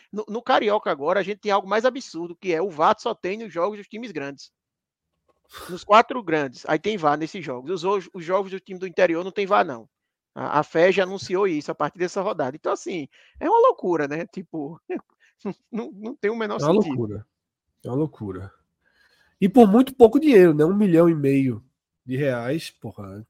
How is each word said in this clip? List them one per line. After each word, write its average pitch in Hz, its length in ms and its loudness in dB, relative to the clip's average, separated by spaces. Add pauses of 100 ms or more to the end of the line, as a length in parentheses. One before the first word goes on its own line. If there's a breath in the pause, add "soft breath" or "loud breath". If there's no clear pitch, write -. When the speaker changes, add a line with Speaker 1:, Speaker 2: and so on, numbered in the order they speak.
(120)
Speaker 1:
No, 208 160 -10
no 220 140 -8
Carioca 220 500 0
agora, 165 300 -2
a - 20 -4
gente 196 160 -8
tem 208 140 -4
algo 196 140 0
mais 214 180 -2
absurdo, 175 500 -6
que 180 180 -4
é 160 80 -2
o 196 80 -2
var 170 300 2
só 226 160 -6
tem 185 220 -8
nos 220 160 -14
jogos 185 240 -4
dos 202 100 -18
times 226 240 -14
grandes. 143 400 -12 (1160)
Nos 175 140 -12
quatro 233 400 4
grandes, 151 420 -4
aí 156 140 0
tem 208 160 -4
var 151 220 0
nesses 160 260 -8
jogos. 131 280 -10
Os, 175 120 -6
os, 190 300 -4
os 185 100 -14
jogos 190 280 -4
do 190 80 -12
time 185 200 -16
do 185 80 -10
interior 170 360 0
não 190 80 -8
tem 202 140 -4
var, 202 200 2
não. 117 240 -12 (460)
A, 131 240 -2
a 151 40 0
fé 175 280 2
já 190 120 0
anunciou 190 440 -4
isso 156 240 -4
a 151 40 -6
partir 147 220 -6
dessa 180 240 -6
rodada. 156 340 -4
Então, 339 160 -8
assim, 185 360 -8 (320 soft breath)
é - 100 -4
uma 466 180 4
loucura, 170 400 0
né? 156 200 -6
Tipo, 165 520 -12 (100)
<laughs> - 840 -12
não, 233 220 -8
não 214 220 -12
tem 202 140 -4
o 226 60 -4
menor 214 240 -6
Speaker 2:
É 143 60 -4
uma 156 80 2
Speaker 1:
sentido. 185 220 2
Speaker 2:
loucura. 107 300 -8 (580)
É - 40 -12
uma 120 100 -6
loucura. 98 540 -8 (880)
E 190 80 2
por 226 200 8
muito 240 260 4
pouco 247 260 8
dinheiro, 202 340 8
né? 151 100 4
Um 175 120 2
milhão 175 340 6
e 165 60 2
meio 135 480 0 (420)
de 127 100 -6
reais, 131 560 -4
porra. 104 580 -16